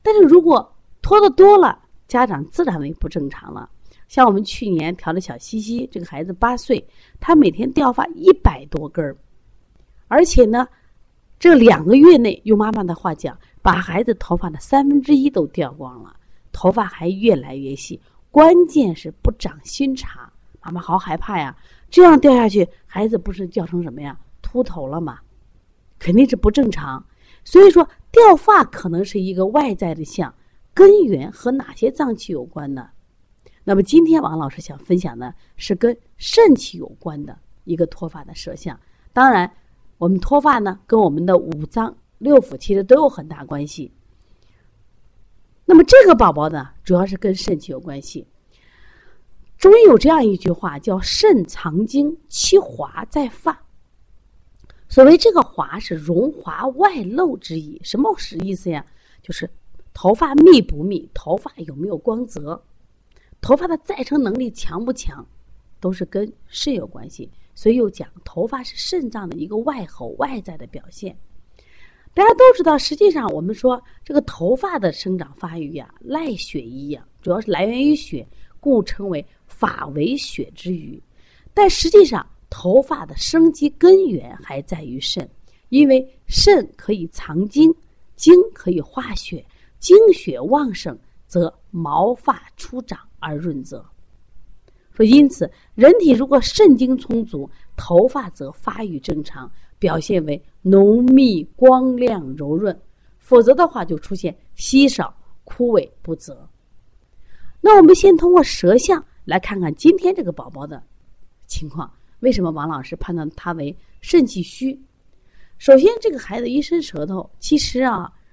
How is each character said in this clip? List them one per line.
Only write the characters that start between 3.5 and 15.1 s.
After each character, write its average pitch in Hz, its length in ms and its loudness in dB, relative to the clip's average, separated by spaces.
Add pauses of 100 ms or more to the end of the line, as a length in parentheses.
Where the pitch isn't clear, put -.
了。 - 160 -20 (380)
像 262 180 2
我 226 60 4
们 196 120 -4
去 - 240 -10
年 170 280 -6
调 165 180 -10
的 185 80 -6
小 123 160 -16
西 220 240 -12
西， 233 300 -10
这 - 80 -14
个 170 80 -14
孩 143 160 -14
子 185 100 -12
八 233 240 -4
岁， - 260 -6 (360)
他 339 160 0
每 262 160 4
天 254 200 -8
掉 262 220 -2
发 - 100 -4 (120)
一 370 180 4
百 139 320 -2
多 147 240 -12
根 156 160 -8
儿， 139 100 -12 (920)
而 302 180 2
且 254 180 4
呢， 233 240 0 (680)
这 349 160 4
两 220 320 4
个 202 100 4
月 311 220 8
内， 233 280 -2
用 214 120 2
妈 214 140 -2
妈 214 120 -6
的 175 120 -6
话 170 180 -8
讲， 143 240 -12 (240)
把 185 120 0
孩 185 300 -4
子 240 120 -4
头 - 200 -6
发 175 140 -8
的 151 100 -14
三 277 300 0
分 285 100 2
之 285 160 0